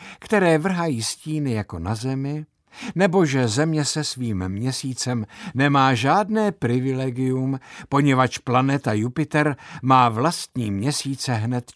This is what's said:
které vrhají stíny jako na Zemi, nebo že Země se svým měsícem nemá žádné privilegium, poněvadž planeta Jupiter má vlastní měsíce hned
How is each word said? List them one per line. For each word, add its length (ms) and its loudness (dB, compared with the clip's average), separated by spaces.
které 380 4
vrhají 460 -2
stíny 480 -4
jako 280 -4
na 160 -2
Zemi, 500 -4
nebo 300 4
že 220 2
Země 380 0
se 180 -2
svým 460 -4
měsícem 760 -4
nemá 400 4
žádné 580 2
privilegium, 1080 -2
poněvadž 480 4
planeta 560 0
Jupiter 640 0
má 280 6
vlastní 600 -2
měsíce 600 -4
hned 420 -4